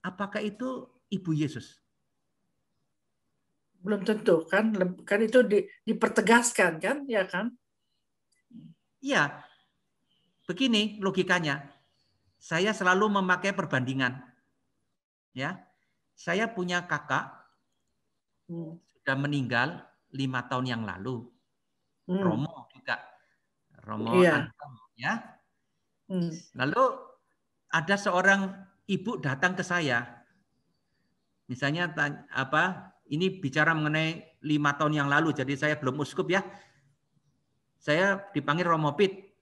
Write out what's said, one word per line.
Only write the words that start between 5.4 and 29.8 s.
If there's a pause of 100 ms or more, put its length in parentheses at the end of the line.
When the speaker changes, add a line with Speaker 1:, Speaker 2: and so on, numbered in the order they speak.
Speaker 2:
di-, (240)
dipertegaskan,
kan?
Ya,
kan? (1400)
Speaker 1:
Iya. (1040)
Begini
logikanya. (720)
Saya
selalu (120)
memakai
perbandingan. (1120)
Ya. (560)
Saya
punya
kakak, (1200)
Speaker 2:
Hmm. (240)
Speaker 1:
sudah
meninggal (240)
lima
tahun
yang
lalu. (720)
Speaker 2:
Hmm.
Speaker 1:
Romo
juga. (800)
Romo
Speaker 2:
Iya.
Speaker 1:
Anton, (280)
ya. (960)
Speaker 2:
Hmm. (240)
Speaker 1:
Lalu (880)
ada
seorang (320)
ibu
datang
ke
saya. (1200)